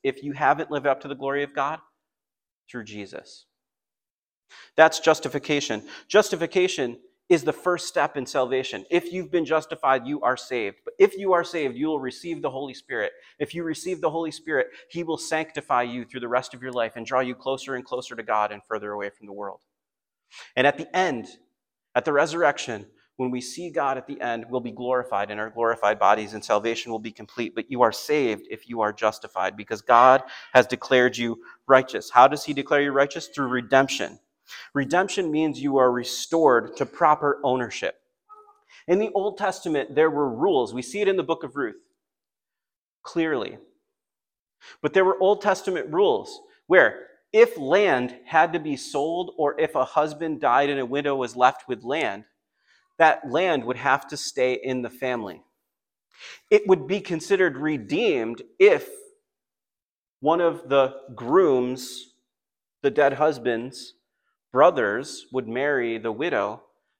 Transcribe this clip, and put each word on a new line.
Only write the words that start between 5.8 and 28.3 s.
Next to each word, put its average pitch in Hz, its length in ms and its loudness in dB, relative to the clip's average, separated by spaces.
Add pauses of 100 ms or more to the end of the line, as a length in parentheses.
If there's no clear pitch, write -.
Justification 180 920 0 (280)
is 165 160 4
the 147 80 2
first - 340 -4
step 151 300 -2
in 131 100 -6
salvation. 127 640 -2
If 170 220 0
you've 175 180 -10
been 165 140 0
justified, 139 600 -2
you 143 180 -6
are 123 140 2
saved. 113 480 -6
But - 140 -14
if 196 180 6
you 190 160 -2
are 170 120 4
saved, 147 320 -6
you 143 100 -2
will 156 140 -2
receive 143 420 -10
the 143 80 -4
Holy 135 240 -10
Spirit. 113 380 -6 (260)
If 147 160 -6
you 170 80 -8
receive 165 380 -6
the 156 100 -2
Holy 165 220 -6
Spirit, - 340 -2 (220)
he 170 160 -8
will 160 120 -4
sanctify 156 640 -4
you 120 220 -8
through 127 140 -14
the 120 100 -8
rest 123 260 -2
of 123 60 -20
your 127 120 -12
life 117 240 -4
and 113 100 -12
draw 131 140 0
you 127 160 -4
closer 135 400 -6
and 123 80 -12
closer 123 320 -10
to 113 80 -10
God 107 260 -2
and 104 140 -16
further 104 260 -8
away 101 200 -8
from 107 160 -20
the 101 60 -16
world. 101 320 -14 (920)
And 131 100 4
at 143 100 4
the 160 200 -8
end, 156 420 -2 (560)
at 123 100 2
the 156 80 0
resurrection, 135 800 0 (240)
when 127 160 -4
we 123 100 -4
see 170 300 -12
God 139 260 -2
at 123 120 -12
the 143 120 -12
end, 113 300 -6
we'll 127 100 -4
be 117 120 -8
glorified 120 580 -2
in 104 80 -8
our 110 120 -6
glorified 113 500 0
bodies, 104 340 2
and 104 100 -12
salvation 113 460 -2
will 113 80 -6
be 110 140 -12
complete. 113 420 -10
But 117 160 -8
you 123 120 0
are 113 100 6
saved 131 580 -2